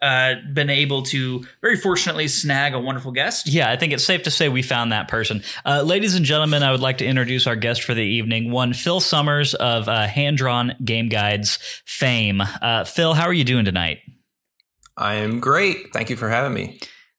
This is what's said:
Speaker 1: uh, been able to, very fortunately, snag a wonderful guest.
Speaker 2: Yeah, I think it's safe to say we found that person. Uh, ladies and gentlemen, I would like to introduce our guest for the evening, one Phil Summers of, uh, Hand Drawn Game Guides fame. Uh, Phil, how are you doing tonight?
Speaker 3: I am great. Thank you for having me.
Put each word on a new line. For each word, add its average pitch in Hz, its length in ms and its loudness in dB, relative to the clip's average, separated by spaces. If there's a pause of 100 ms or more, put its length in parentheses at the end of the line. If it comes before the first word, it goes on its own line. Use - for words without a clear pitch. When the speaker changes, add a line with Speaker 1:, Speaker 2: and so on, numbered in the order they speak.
Speaker 1:
uh, 131 340 2 (180)
been 143 160 0
able 139 340 2
to, 127 420 -2 (160)
very 226 160 2
fortunately, 170 500 0
snag 139 460 0
a 131 60 -2
wonderful 131 340 -6
guest. 151 340 -2
Speaker 2:
Yeah, 143 240 4
I 123 60 0
think 156 160 0
it's 127 100 0
safe 180 200 0
to 156 80 -2
say 151 180 2
we 131 120 0
found 120 300 0
that 107 160 -2
person. 110 340 -2 (240)
Uh, 143 180 2
ladies 190 320 0
and 170 100 2
gentlemen, 151 380 2
I 135 80 4
would 131 100 2
like 131 160 0
to 135 80 -2
introduce 127 420 0
our 117 80 0
guest 117 280 -2
for 123 100 -2
the 113 100 -2
evening, 113 480 -2
one 123 220 2
Phil 170 260 0
Summers 147 540 2
of, 117 340 0
uh, 107 200 2
Hand 143 300 0
Drawn 123 460 0
Game 113 240 0
Guides 104 520 0 (260)
fame. 110 560 0
Uh, 110 420 -2
Phil, 165 300 0
how 160 120 4
are 180 80 0
you 165 120 4
doing 123 200 2
tonight? 87 340 -2 (1000)
Speaker 3:
I 104 180 0
am 107 240 -2
great. 156 540 0
Thank 110 160 -2
you - 60 -4
for 113 140 -4
having 123 240 0
me. - 260 -6 (400)